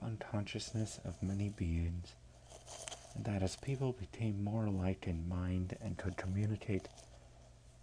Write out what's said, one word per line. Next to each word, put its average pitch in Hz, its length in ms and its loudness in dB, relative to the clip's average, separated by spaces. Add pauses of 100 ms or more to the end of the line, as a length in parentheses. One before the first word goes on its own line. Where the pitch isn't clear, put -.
unconsciousness 107 1000 0
of 92 200 -4
many 98 260 2
beings, 85 640 2 (1000)
and 107 100 -4
that 101 180 2
as 92 140 2
people 131 360 2
became 101 520 0
more 107 220 2
alike 95 400 2
in 82 200 2
mind 90 540 2
and 92 160 -2
could - 220 -2
communicate 98 680 2 (960)